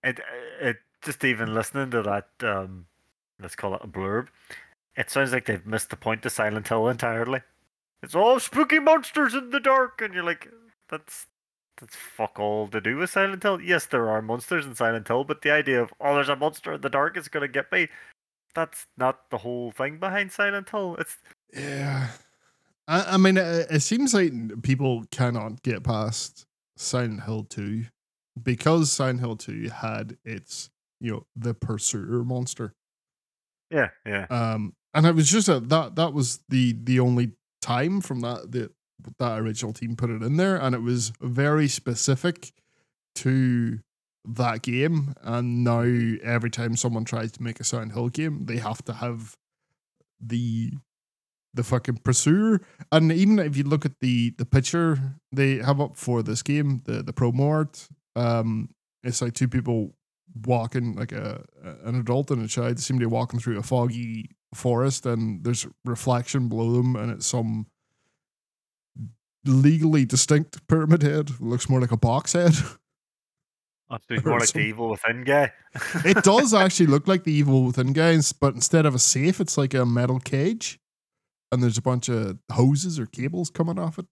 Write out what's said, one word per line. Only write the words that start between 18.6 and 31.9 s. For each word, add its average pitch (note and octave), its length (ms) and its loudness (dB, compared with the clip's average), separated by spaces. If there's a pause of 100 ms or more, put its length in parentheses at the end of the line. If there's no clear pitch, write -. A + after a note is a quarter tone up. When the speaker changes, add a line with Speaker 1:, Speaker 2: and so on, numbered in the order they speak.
Speaker 1:
not B2+ 340 -2
the A#2+ 80 -6
whole B2 340 -6
thing D3 260 -6
behind F#3+ 340 -4
Silent G3+ 380 -2
Hill. F#3+ 280 -4
It's - 180 -8 (360)
Speaker 2:
Yeah. C#3 560 -4 (800)
I, F3+ 280 0
I - 40 4
mean, F#3+ 180 8
it, E3+ 340 2
it D#3 100 2
seems A#3+ 340 0
like A#2 480 0
people C3 480 0
cannot A#2+ 520 -4
get A2 220 -4
past A2 600 -4 (300)
Silent A#2 480 -4
Hill A2 200 -6
two G#2+ 400 -8 (560)
because C#3+ 520 2
Silent B2+ 280 -2
Hill A#2 160 -4
two A2 320 -10
had A2+ 560 -8
its, - 460 -14 (300)
you A#2 100 -6
know, G#2+ 160 -10 (100)
the A#2 160 -4
pursuer A2 720 -4